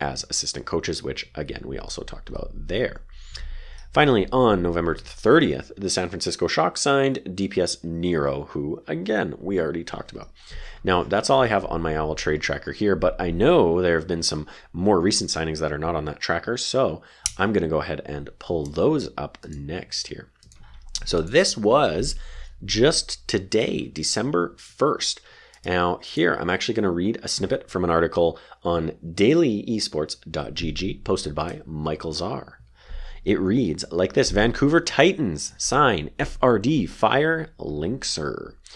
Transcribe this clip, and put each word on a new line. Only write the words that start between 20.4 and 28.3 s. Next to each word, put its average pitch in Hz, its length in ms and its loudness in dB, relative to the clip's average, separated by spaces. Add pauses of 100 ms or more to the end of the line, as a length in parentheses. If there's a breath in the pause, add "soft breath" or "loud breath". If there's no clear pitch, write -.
So 85 160 0
this 107 340 2
was 113 600 2 (500 loud breath)
just - 640 0
today, 95 680 0
December 87 640 -2
first. - 640 -2 (440 loud breath)
Now, 87 380 2
here, - 300 2
I'm - 160 -2
actually 95 240 0
gonna 104 160 2
read 90 320 0
a - 60 -10
snippet - 420 -4
from 90 140 -2
an 85 80 2
article 82 480 2 (240 loud breath)